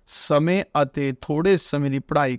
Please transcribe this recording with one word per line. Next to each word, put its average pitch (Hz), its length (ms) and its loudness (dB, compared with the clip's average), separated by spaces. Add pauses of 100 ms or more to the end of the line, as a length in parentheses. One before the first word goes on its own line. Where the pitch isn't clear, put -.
ਸਮੇਂ 165 540 0 (200)
ਅਤੇ 139 380 -2
ਥੋੜ੍ਹੇ 165 360 2
ਸਮੇਂ 147 340 -2
ਦੀ 139 80 -2
ਪੜ੍ਹਾਈ 135 400 -2